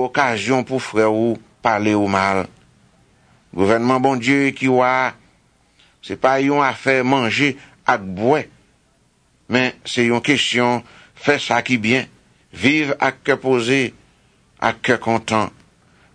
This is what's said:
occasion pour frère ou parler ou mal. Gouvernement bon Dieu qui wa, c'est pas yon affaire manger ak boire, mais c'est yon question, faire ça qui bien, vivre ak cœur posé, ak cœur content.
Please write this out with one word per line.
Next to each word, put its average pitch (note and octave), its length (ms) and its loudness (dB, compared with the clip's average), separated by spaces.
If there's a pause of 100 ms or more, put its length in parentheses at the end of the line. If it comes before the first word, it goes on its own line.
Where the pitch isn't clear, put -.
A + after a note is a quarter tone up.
occasion B2 580 0
pour B2 180 -4
frère A2 320 0
ou A2+ 240 -2 (240)
parler G#2+ 320 0
ou G#2 140 2
mal. F#2+ 400 0 (1040)
Gouvernement A2+ 460 2
bon C3+ 160 0
Dieu C3+ 360 0
qui C3 160 -4
wa, B2+ 460 0 (880)
c'est G2 140 -10
pas C3 260 2
yon C#3+ 200 2
affaire C3 440 0
manger B2+ 520 0 (280)
ak A#2+ 160 0
boire, G#2+ 420 0 (1040)
mais B2+ 260 0 (100)
c'est A#2+ 200 -2
yon A#2 160 0
question, B2 600 0 (300)
faire C#3+ 280 0
ça A#2+ 200 0
qui B2 160 -2
bien, A2+ 300 0 (460)
vivre C#3+ 460 0
ak C3+ 240 -2
cœur C3+ 160 0
posé, B2+ 540 0 (680)
ak - 220 -2
cœur A#2 180 2
content. A2+ 520 -2 (640)